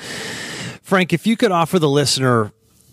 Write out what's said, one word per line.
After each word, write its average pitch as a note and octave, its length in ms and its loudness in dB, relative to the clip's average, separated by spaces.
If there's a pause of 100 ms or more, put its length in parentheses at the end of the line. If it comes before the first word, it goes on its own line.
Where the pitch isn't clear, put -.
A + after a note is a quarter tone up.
(800)
Frank, F#3 320 0
if E3+ 140 -2
you A3+ 100 2
could A3 140 2
offer E3+ 260 2
the D#3 120 2
listener C3 640 2 (420)